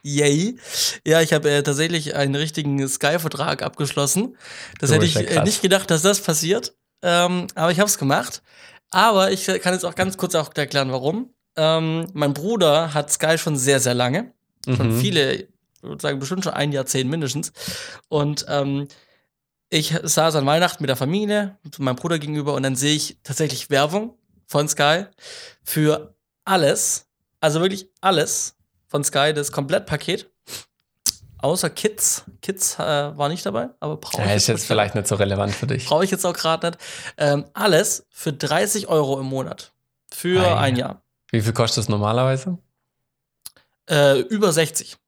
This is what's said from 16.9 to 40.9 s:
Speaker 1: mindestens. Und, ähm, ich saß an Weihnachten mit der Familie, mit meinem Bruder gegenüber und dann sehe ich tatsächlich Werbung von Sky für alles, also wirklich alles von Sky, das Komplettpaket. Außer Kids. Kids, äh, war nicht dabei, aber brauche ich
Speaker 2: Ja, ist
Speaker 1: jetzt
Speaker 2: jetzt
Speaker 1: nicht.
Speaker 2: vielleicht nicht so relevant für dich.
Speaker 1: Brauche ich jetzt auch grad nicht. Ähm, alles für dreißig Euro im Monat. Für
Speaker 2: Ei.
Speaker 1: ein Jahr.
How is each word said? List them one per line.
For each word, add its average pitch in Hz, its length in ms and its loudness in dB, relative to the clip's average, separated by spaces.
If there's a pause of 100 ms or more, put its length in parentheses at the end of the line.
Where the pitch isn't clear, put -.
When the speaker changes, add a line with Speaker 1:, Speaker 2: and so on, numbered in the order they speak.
Speaker 1:
mindestens. 151 420 -4 (560)
Und, 147 400 0
ähm, 139 400 -2 (840)
ich 156 320 0
saß 160 340 2
an 139 100 2
Weihnachten 165 360 2
mit 139 60 -2
der 127 80 0
Familie, 202 680 -2
mit 151 160 -18
meinem 131 180 -2
Bruder 165 220 -2
gegenüber 147 360 -4
und 135 80 -2
dann 135 120 0
sehe 147 220 2
ich - 260 -6
tatsächlich 139 460 -4
Werbung 151 480 0 (300)
von 147 200 0
Sky 151 380 2 (580)
für 151 520 0 (320)
alles, 170 600 2 (340)
also 156 200 2
wirklich 190 300 -2 (100)
alles 170 560 0 (300)
von 147 180 -2
Sky, 147 300 2
das 143 180 -4
Komplettpaket. 156 760 -4 (1120)
Außer 165 280 0
Kids. - 560 -2 (160)
Kids, - 380 -4
äh, - 40 -4
war 147 460 -2
nicht 170 160 -4
dabei, 220 240 -4 (100)
aber 151 200 -6
brauche - 240 -6
ich 101 60 0
Speaker 2:
Ja, 104 60 2
ist - 0 -
Speaker 1:
jetzt 98 140 2
Speaker 2:
jetzt 113 120 2
Speaker 1:
nicht. - 80 -6
Speaker 2:
vielleicht 104 260 2
nicht 104 120 -2
so 104 100 0
relevant 101 380 0
für - 120 -6
dich. - 180 -4
Speaker 1:
Brauche 160 200 2
ich 190 60 -2
jetzt 185 140 -2
auch 175 80 0
grad 160 300 -2
nicht. 170 160 -4 (400)
Ähm, 143 340 2
alles 196 560 2
für - 240 -6
dreißig 190 560 -2
Euro 139 320 2
im 135 60 -6
Monat. - 460 -8 (380)
Für 185 300 2
Speaker 2:
Ei. 180 160 4
Speaker 1:
ein 131 200 2
Jahr. - 260 -4 (280)